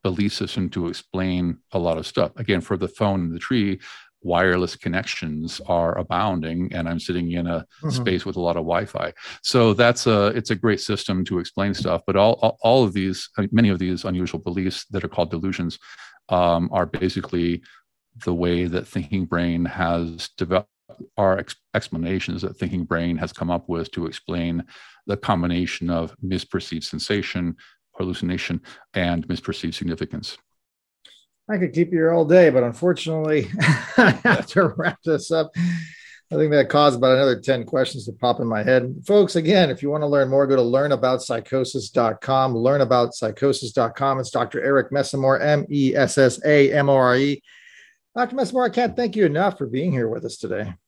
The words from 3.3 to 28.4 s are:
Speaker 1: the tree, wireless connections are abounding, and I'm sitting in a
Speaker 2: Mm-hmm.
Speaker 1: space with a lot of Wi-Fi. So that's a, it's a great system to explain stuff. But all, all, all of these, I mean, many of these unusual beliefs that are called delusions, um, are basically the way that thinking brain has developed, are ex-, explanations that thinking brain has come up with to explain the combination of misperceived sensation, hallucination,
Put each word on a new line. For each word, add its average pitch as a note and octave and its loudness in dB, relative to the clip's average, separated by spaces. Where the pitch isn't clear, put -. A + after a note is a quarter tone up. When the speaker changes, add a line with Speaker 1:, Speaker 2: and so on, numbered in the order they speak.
Speaker 1:
the E2+ -10
tree, G2+ -2
wireless F2+ 2
connections E2 -6
are E2+ 0
abounding, F2+ -2
and E2+ -4
I'm E2 -4
sitting E2+ -4
in F2 -2
a E2+ -4
Speaker 2:
Mm-hmm. D3+ -4
Speaker 1:
space A2+ -2
with F#2+ -6
a F#2 -4
lot E2+ 0
of D#2+ -4
Wi-Fi. E2+ -4
So A2+ 4
that's A#2+ 2
a, G#2 4
it's A2+ -4
a A2 0
great G#2 0
system F#2 -4
to F2+ -4
explain G2 -4
stuff. E2+ -2
But F#2+ 0
all, G#2+ 4
all, - 0
all B2 4
of F#2+ 0
these, F#2+ -4
I A2 -4
mean, G2+ -2
many A2+ 4
of F2+ 0
these F2+ -4
unusual F2+ -4
beliefs F#2 -6
that G2 -4
are E2+ -8
called F#2 -2
delusions, F2 -6
um, F2 2
are F2+ 0
basically F2 -4
the F2+ -2
way F2 0
that E2+ -6
thinking F#2+ -4
brain F2 -2
has E2 -4
developed, F2+ -2
are G2 2
ex-, - -10
explanations F2 -4
that - -8
thinking F2 -4
brain E2+ -2
has E2+ -6
come E2+ -6
up E2+ -4
with E2 -4
to E2+ -6
explain E2+ -4
the G2+ -2
combination F2 -2
of E2+ -4
misperceived F2+ -6
sensation, F2 -4
hallucination, F2+ -6